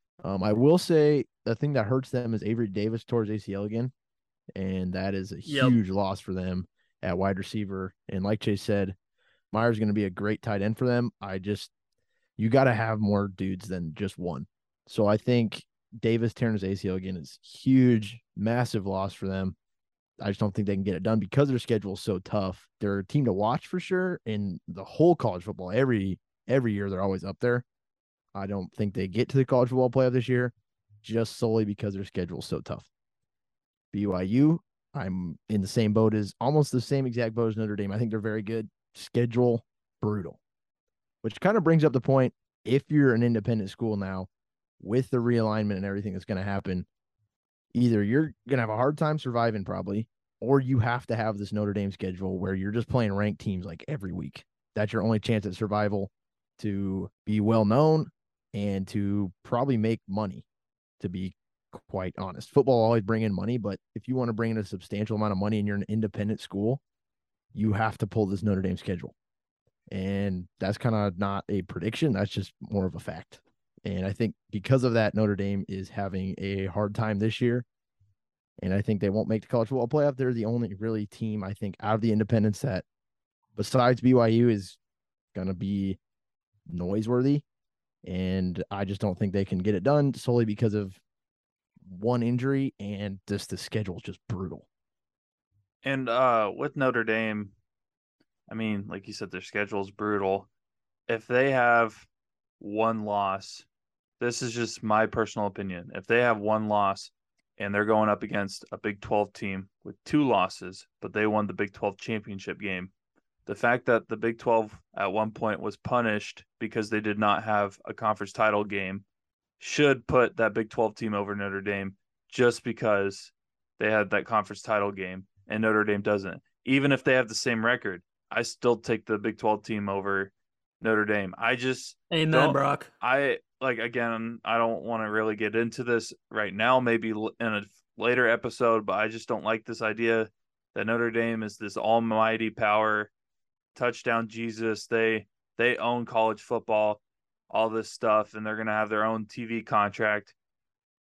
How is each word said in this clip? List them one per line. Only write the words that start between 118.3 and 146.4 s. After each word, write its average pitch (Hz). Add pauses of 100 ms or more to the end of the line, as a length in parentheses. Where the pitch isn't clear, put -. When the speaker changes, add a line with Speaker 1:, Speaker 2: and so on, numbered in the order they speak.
Speaker 3:
title 107
game 98 (540)
should 139
put 123
that 110
Big 110
twelve 110
team 110
over 101
Notre 98
Dame 98 (340)
just 120
because 104 (480)
they 107
had 104
that 101
conference 104
title 101
game 95 (200)
and 107
Notre 107
Dame 104
doesn't. 98 (240)
Even 139
if 131
they 131
have 127
the 110
same 113
record, 110 (280)
I 120
still 117
take 113
the 110
Big 107
twelve 107
team 101
over 98 (480)
Notre 110
Dame. 101
I 117
just 127 (160)
Speaker 2:
Amen, 156
Speaker 3:
don't, 147
Speaker 2:
Brock. 139 (100)
Speaker 3:
I, 131 (240)
like, 127
again, 117
I 117
don't 113
wanna 110
really 110
get 104
into 117
this 117 (180)
right 104
now, 120
maybe 113
l-, 107 (100)
in 117
a 104 (340)
later 120
episode, 113
but 98
I 110
just 113
don't 101
like 110
this 113
idea 113 (460)
that 107
Notre 117
Dame 113
is 107
this 104
almighty 113
power, 107 (640)
touchdown 117
Jesus. 113
They, 113 (300)
they 120
own 120
college 113